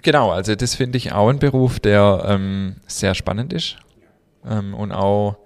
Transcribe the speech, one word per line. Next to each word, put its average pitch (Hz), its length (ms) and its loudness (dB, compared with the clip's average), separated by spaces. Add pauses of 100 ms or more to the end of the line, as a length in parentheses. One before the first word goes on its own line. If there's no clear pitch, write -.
Genau, 139 300 4
also 95 240 0
das 120 200 -2
finde 127 220 -2
ich 87 160 -6
auch 104 160 4
ein 139 100 2
Beruf, 131 400 2
der, 101 480 4
ähm, 98 500 -2 (100)
sehr 95 280 -2
spannend 120 380 -4
ist, - 240 -6 (680)
ähm, 101 280 -6
und 107 180 -8
auch, 104 540 0